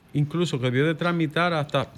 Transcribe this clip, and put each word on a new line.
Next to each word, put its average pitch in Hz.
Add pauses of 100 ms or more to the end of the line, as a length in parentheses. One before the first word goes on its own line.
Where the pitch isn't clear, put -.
(120)
incluso 147
que 120
debió 131
de 165
tramitar 170
hasta, 143